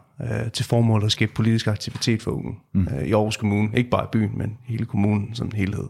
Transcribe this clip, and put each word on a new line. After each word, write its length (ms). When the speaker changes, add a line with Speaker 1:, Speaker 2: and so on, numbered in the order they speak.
Speaker 1:
øh, 300
til 120
formål 400
at 80
skabe 220
politisk 320
aktivitet 560
for 80
unge, 240
Speaker 2:
Mm. 160
Speaker 1:
øh, 100
i 40
Aarhus 240
Kommune. 400
Ikke 140
bare 140
i 80
byen, 260
men 260
hele 200
kommunen 500
som 200
helhed. 360